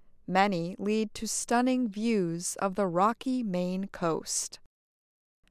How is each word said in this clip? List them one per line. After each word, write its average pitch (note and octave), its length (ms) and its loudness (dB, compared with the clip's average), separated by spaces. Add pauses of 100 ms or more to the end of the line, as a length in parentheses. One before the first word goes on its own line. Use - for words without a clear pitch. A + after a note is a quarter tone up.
(260)
Many F#3 520 2
lead G#3+ 360 0
to A3+ 120 -6
stunning B3 640 2
views F#3+ 720 0
of F#3+ 140 -2
the G3+ 120 0
rocky A3+ 560 0
Maine F#3 500 -2
coast. - 680 -2 (920)